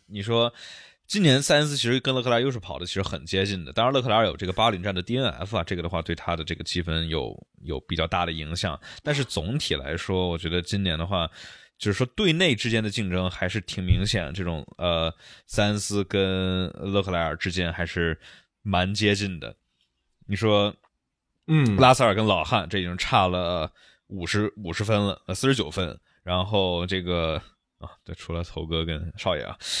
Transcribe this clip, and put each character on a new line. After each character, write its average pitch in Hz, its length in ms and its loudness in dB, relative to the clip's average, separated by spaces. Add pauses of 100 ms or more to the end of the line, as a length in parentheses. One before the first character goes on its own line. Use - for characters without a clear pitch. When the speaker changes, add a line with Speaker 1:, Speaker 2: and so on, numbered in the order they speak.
Speaker 1:
你 101 140 -10
说 117 320 0 (540)
今 202 160 0
年 139 180 6
塞 147 140 4
恩 147 100 4
斯 143 120 -4
其 120 120 0
实 127 120 2
跟 135 120 -2
勒 127 80 0
克 123 80 -2
莱 120 60 4
尔 117 60 4
又 135 100 0
是 120 80 -6
跑 85 180 -10
的 90 80 -8
其 87 60 -8
实 95 100 -2
很 87 240 -4
接 95 200 2
近 98 200 -4
的， 65 60 -14
当 113 140 2
然 131 80 2
勒 135 80 2
克 123 80 -2
莱 107 60 4
尔 113 100 6
有 82 100 0
这 101 100 -8
个 90 60 -2
巴 110 180 2
林 92 140 -4
站 101 100 -2
的 92 80 -4
D 117 160 -2
N 131 140 0
F 98 260 -6
啊， 87 60 0
这 92 120 -4
个 87 60 -6
的 82 80 -4
话 85 120 -2
对 85 120 -4
他 85 220 -4
的 80 80 -6
这 - 100 -6
个 - 100 -10
积 87 200 -2
分 82 240 -2
有， 71 260 -4 (300)
有 67 160 -6
比 - 160 -6
较 82 100 0
大 87 220 0
的 85 40 -4
影 78 240 -6
响， 82 240 -4 (220)
但 147 140 -2
是 143 80 0
总 107 340 -2
体 - 160 -2
来 73 240 -4
说， 92 300 0
我 85 100 -2
觉 82 120 -4
得 87 120 0
今 101 220 -2
年 82 160 -2
的 85 80 -2
话， 90 200 0 (520)
就 107 120 0
是 95 60 0
说 127 100 2
队 190 260 0
内 165 200 2
之 113 160 -2
间 110 140 2
的 107 60 -2
竞 98 200 -4
争 90 220 0
还 - 160 -4
是 98 140 -2
挺 - 200 -8
明 90 240 2
显， 87 280 -2
这 95 100 -6
种， 82 240 -4 (100)
呃， 85 360 0 (320)
塞 - 180 0
恩 104 160 2
斯 101 240 0
跟 92 680 0
勒 98 280 0
克 92 80 -2
莱 87 140 2
尔 78 140 -2
之 - 120 -2
间 87 220 0
还 85 140 -4
是 82 340 0 (420)
蛮 95 320 0
接 101 220 4
近 98 240 -4
的。 58 160 -14 (720)
你 101 80 -2
说， 104 400 4 (720)
Speaker 2:
嗯。 139 300 6
Speaker 1:
拉 127 160 10
塞 127 120 6
尔 107 80 6
跟 110 120 2
老 92 180 4
汉 92 240 0
这 98 120 -2
已 - 20 0
经 87 160 -4
差 95 320 4
了 87 420 -2 (360)
五 92 200 -8
十， 104 300 0
五 90 160 -8
十 107 100 -4
分 104 160 2
了， 101 280 -2
呃， 92 60 -4
四 131 140 0
十 135 80 6
九 87 160 -4
分， 85 260 -4 (260)
然 90 220 0
后 92 400 0
这 92 160 -2
个， 85 400 0 (380)
啊， - 80 -14 (160)
对， 85 120 -14
除 - 180 -10
了 85 100 -4
头 80 220 -10
哥 80 180 -2
跟 82 320 -6
少 92 220 -2
爷 69 60 -6
啊， - 120 -10 (240)